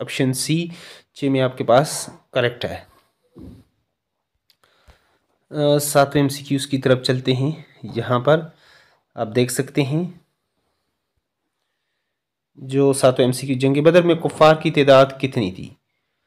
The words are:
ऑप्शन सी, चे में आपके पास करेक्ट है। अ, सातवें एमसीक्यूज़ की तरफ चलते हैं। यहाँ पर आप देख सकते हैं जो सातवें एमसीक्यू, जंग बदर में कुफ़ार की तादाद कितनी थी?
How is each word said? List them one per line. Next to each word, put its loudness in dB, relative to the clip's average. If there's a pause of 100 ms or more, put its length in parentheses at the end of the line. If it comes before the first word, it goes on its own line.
ऑप्शन -2
सी, -4 (440)
चे -4
में 0
आपके -4
पास 0 (160)
करेक्ट -4
है। -12 (2750)
अ, 2
सातवें 2
एमसीक्यूज़ -4
की -4
तरफ 2
चलते -2
हैं। -4 (180)
यहाँ -4
पर 0 (600)
आप -6
देख -2
सकते -4
हैं -6 (2500)
जो 0
सातवें 2
एमसीक्यू, -4
जंग 0
बदर 4
में 2
कुफ़ार 2
की -2
तादाद 4
कितनी -4
थी? -18 (500)